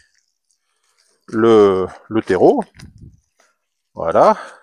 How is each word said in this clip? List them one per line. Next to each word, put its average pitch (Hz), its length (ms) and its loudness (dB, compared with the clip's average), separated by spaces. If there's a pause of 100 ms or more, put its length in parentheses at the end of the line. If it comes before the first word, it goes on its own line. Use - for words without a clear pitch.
(1300)
le, 107 580 2 (220)
le 110 140 -6
terreau, 151 420 0 (1300)
voilà. 104 440 0 (260)